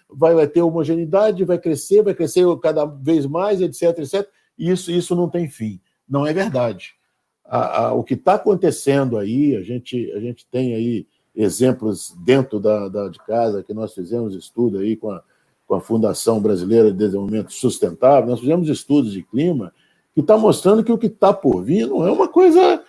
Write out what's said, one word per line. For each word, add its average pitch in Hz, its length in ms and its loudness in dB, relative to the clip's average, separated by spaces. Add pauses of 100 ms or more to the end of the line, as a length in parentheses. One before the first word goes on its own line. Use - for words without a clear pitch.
vai, 160 240 2
vai 156 140 4
ter 170 140 2
homogeneidade, 170 840 0
vai 170 120 0
crescer, 175 460 0
vai 190 100 0
crescer 175 300 0 (160)
cada 156 260 0
vez 143 400 -2
mais, 185 360 -2
et 160 120 -2
cetera, 165 300 -2
et 135 60 -10
cetera. 196 220 -4 (260)
Isso, 175 340 -2
isso 175 240 -2
não 175 140 0
tem 175 180 -4
fim. 107 320 -10 (300)
Não 143 180 -2
é 156 60 -2
verdade. 127 640 -4 (500)
A, 117 380 -2
a, 117 100 0
o 120 100 -2
que 131 140 -4
tá 185 160 2
acontecendo 139 840 0
aí, 123 380 0
a 98 60 -6
gente, 120 500 -8
a 104 80 -10
gente 117 320 -12
tem 127 220 -2
aí 113 340 -4 (260)
exemplos 107 800 0 (120)
dentro 127 340 2
da, 104 300 0
da, 101 180 -6
de 85 120 -16
casa, 107 440 -2
que 107 100 -12
nós 107 200 -8
fizemos 101 420 -6
estudo 101 440 -4
aí 107 180 -2
com 110 140 -10
a, 90 120 -14 (420)
com - 100 -2
a 90 60 -4
Fundação 110 600 0
Brasileira 104 500 4
de 92 60 -6
Desenvolvimento 98 560 -4
Sustentável, 120 760 2
nós 113 120 -4
fizemos 156 260 0
estudos 135 460 -2
de 90 100 -10
clima 135 500 -4 (400)
que 151 80 0
tá 208 160 4
mostrando 214 460 4
que 233 80 0
o 226 60 2
que 220 100 -2
tá 196 240 2
por 117 320 0
vir 196 240 0
não 269 180 -2
é 185 60 2
uma 370 160 2
coisa 359 600 6